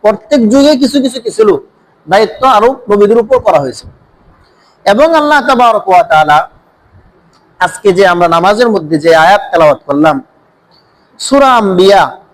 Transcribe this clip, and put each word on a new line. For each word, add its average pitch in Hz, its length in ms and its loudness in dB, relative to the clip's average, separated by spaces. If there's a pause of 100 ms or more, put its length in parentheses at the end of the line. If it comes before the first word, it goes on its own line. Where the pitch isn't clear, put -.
প্রত্যেক 214 380 -2 (120)
যুগে 277 200 2 (100)
কিছু 277 220 -2
কিছু 254 200 -6
কি 220 60 -6
ছিল, 220 180 0 (580)
দায়িত্ব 202 360 -2 (140)
আরো 214 120 0 (200)
নবীদের 208 300 0
উপর 233 180 -2 (100)
করা 170 180 2
হয়েছে। 123 200 -12 (1000)
এবং 240 300 2
আল্লাহ 294 340 0
তাবারক 240 400 0
ওয়া 180 160 4
তাআলা 156 340 2 (1200)
আজকে 185 320 -4
যে 190 140 2
আমরা 175 220 0
নামাজের 196 460 0
মধ্যে 160 240 -4
যে 160 180 0
আয়াত 180 340 2
তেলাওয়াত 165 360 0
করলাম, 147 300 0 (1040)
সূরা 269 300 0 (100)
আম্বিয়া 190 420 2 (320)